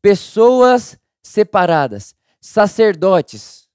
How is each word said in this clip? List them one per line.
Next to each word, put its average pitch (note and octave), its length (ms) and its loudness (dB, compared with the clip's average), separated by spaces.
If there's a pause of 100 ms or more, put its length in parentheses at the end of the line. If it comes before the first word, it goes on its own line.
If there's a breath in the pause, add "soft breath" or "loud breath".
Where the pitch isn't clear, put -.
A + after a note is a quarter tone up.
pessoas B3 960 0 (240)
separadas, D#3+ 920 -4 (260)
sacerdotes. F#3+ 1300 -4